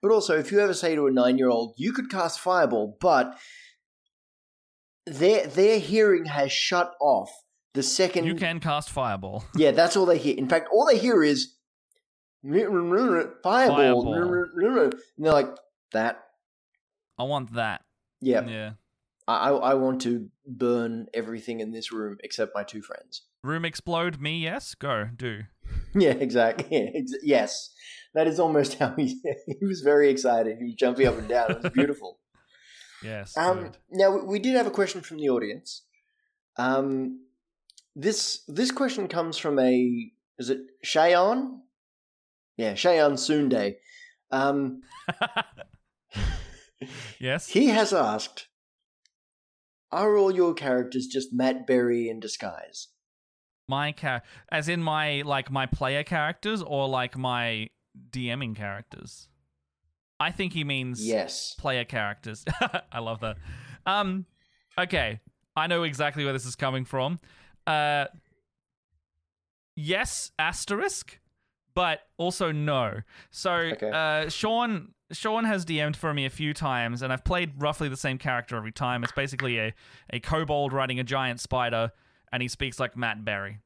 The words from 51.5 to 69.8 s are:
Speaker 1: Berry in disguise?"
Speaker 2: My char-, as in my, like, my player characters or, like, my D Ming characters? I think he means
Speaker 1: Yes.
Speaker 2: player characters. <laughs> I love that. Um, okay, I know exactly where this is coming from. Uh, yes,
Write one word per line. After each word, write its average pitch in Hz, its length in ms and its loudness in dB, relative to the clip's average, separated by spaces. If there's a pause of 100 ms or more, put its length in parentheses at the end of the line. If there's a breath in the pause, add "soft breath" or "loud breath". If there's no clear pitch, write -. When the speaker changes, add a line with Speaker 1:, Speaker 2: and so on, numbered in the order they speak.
Speaker 1:
Berry 120 420 2
in 113 120 -8
disguise?" 95 680 -12 (800)
Speaker 2:
My 143 260 -4
char-, 131 300 -4 (280 soft breath)
as 156 180 -4
in 170 140 -2
my, 151 400 -2
like, 139 280 -2
my 135 160 -2
player 139 380 -2
characters 175 580 -4
or, 143 260 -2
like, 127 300 -4
my 117 500 -4 (420)
D 123 240 -6
Ming 127 200 -6
characters? - 720 -14 (920)
I 156 100 0
think 185 220 -4
he 165 120 -4
means 127 400 -6
Speaker 1:
Yes. 110 540 -4
Speaker 2:
player 127 260 -2
characters. 107 600 -8 (240)
<laughs> - 240 -8
I 117 80 -8
love 113 200 -8
that. 110 160 -8 (480 loud breath)
Um, 190 400 -2 (540)
okay, 143 420 -2 (340)
I 156 120 0
know 170 160 0
exactly 147 420 -2
where 139 80 -2
this 127 140 -6
is 123 100 -12
coming 131 300 -4
from. 139 340 -4 (460 soft breath)
Uh, 147 400 0 (1700)
yes, 180 640 -4